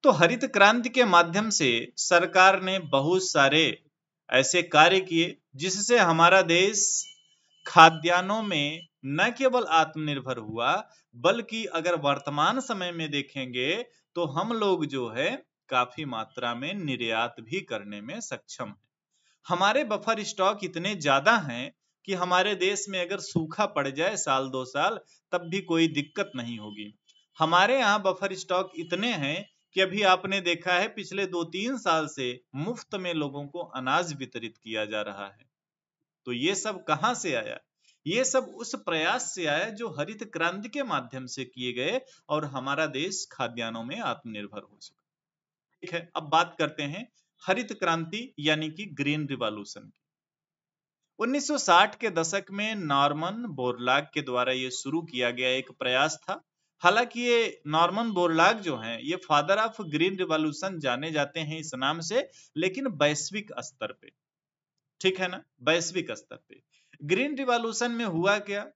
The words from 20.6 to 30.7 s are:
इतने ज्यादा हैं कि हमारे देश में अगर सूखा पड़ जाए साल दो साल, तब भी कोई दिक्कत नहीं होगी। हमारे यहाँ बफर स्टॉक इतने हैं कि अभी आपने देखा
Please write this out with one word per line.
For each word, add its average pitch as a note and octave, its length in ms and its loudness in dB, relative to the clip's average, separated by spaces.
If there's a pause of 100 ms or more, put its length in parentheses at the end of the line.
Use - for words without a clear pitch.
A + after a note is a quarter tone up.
इतने F#3 340 -6
ज्यादा D3 420 4
हैं C3+ 320 -8 (360)
कि G3 80 -4
हमारे F#3 420 2
देश G3 320 -2
में F#3+ 120 -6
अगर F#3+ 200 -6
सूखा E3 460 -2
पड़ C#3 220 -2
जाए E3 280 -2
साल C3+ 320 -2
दो C3 160 -4
साल, F3 340 -2 (340)
तब F3 160 -2
भी F#3+ 140 -2
कोई E3 260 2
दिक्कत D3 460 -4
नहीं A#2 240 -8
होगी। G#2 340 -14 (440)
हमारे F3+ 400 4
यहाँ G#3 240 2
बफर G3 340 -2
स्टॉक F#3 420 -4
इतने F3+ 380 -4
हैं D#3 300 -4 (300)
कि F#3+ 60 2
अभी F#3+ 220 0
आपने F#3+ 380 4
देखा F3 320 0